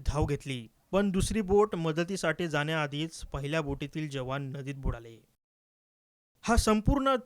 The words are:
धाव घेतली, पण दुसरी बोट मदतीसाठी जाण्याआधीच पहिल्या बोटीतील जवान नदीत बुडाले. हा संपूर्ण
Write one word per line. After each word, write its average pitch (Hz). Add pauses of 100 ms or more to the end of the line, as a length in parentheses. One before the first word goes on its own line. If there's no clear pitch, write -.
धाव 151
घेतली, 135 (240)
पण 196
दुसरी 196
बोट 208
मदतीसाठी 170
जाण्याआधीच 151 (120)
पहिल्या 143
बोटीतील 143
जवान 135 (140)
नदीत 139
बुडाले. 117 (1200)
हा 233
संपूर्ण 262